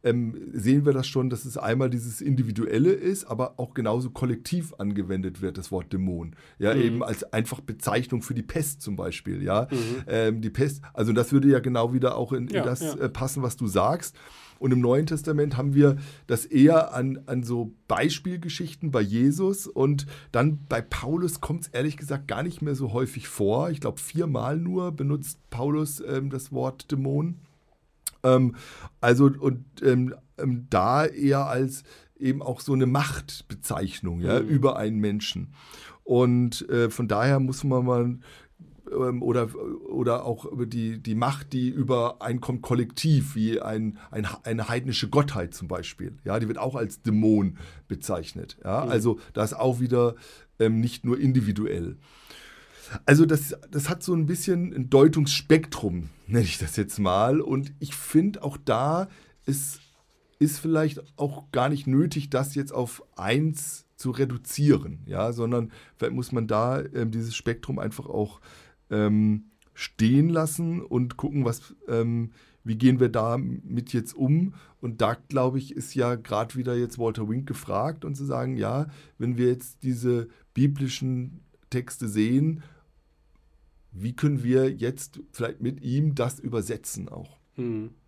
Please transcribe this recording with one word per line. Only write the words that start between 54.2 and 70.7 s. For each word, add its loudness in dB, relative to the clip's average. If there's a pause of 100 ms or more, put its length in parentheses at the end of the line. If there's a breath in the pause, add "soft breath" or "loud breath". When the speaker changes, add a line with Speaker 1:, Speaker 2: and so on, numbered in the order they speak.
Speaker 1:
bisschen -2
ein -4
Deutungsspektrum, 4 (160)
nenne 2
ich -4
das -6
jetzt -4
mal. 4
Und -4
ich -10
find 0
auch -6
da 0 (360 loud breath)
ist, -4 (580)
ist 2
vielleicht 0 (160)
auch -6
gar 0
nicht -2
nötig, 2
das -2
jetzt -4
auf -6 (140)
eins -2 (120)
zu -4
reduzieren, 0
ja, -2
sondern -2 (260 loud breath)
vielleicht -4
muss -6
man -2
da, 0
ähm, -4
dieses -6
Spektrum -4
einfach -8
auch, -4 (500 loud breath)
ähm, 2 (280)
stehen 4
lassen -2